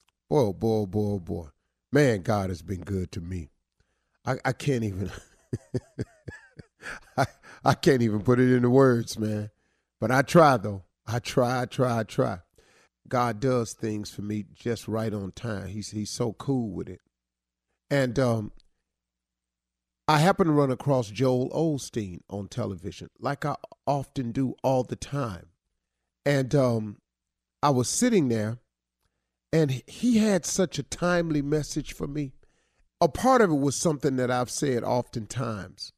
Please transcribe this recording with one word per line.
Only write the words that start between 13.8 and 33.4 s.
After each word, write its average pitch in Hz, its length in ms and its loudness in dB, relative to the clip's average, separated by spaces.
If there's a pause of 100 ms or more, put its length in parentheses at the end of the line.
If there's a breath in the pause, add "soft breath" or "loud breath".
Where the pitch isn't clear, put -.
for - 120 -12
me 104 320 -4
just - 320 -6
right 110 260 -2
on 98 200 -6
time. 98 340 -8
He's, 98 240 -10
he's 104 200 -6
so 120 220 -4
cool 123 380 -4
with 87 180 -8
it. 92 120 -16 (880)
And, 131 280 0
um, 113 340 0 (1600)
I 151 100 6
happened 180 300 4
to 156 40 4
run 143 180 4
across 127 400 0
Joel 127 400 0
Osteen 127 680 -4 (100)
on 98 180 -8
television, 98 680 -8
like 135 260 -6
I 143 120 -4 (300)
often 135 460 -4
do 131 300 -2
all - 220 2
the - 120 -8
time. 117 520 -8 (760)
And, 139 300 2
um, 117 420 2 (680)
I 143 60 4
was 127 220 2
sitting 220 380 2
there, 113 300 -2 (920)
and 143 340 2
he 240 300 0
had 208 300 4
such - 320 0
a 139 40 -6
timely 170 600 0
message 147 500 -4
for - 140 -8
me. 143 260 -6 (680)
A 170 60 4
part 247 340 4